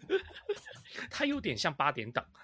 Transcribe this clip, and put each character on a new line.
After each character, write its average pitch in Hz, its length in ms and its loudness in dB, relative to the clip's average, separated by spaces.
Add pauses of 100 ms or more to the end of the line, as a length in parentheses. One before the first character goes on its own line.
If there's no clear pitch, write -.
<laughs> - 1000 -4
它 - 160 0
有 285 160 2
点 123 160 2
像 160 160 2
八 139 180 4
点 117 200 -4
档， 120 120 0 (200)